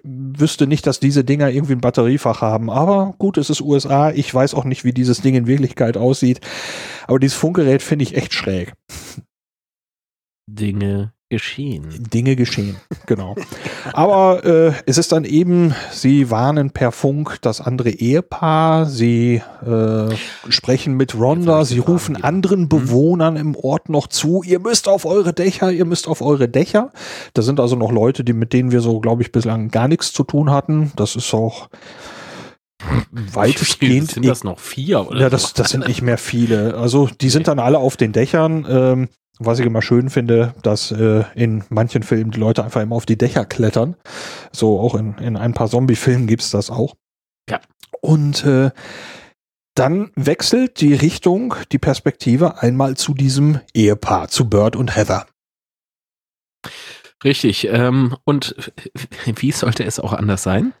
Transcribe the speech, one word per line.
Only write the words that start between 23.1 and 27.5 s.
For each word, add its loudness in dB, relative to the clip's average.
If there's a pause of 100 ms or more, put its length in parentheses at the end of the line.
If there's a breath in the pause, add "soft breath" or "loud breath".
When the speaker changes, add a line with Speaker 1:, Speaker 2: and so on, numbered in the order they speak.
Speaker 1:
im -2
Ort -4
noch 0
zu, -2
"Ihr 0
müsst -2
auf 2
eure 0
Dächer, 0
ihr 0
müsst -4
auf -4
eure 2
Dächer." 0 (420 loud breath)
Das 0
sind 0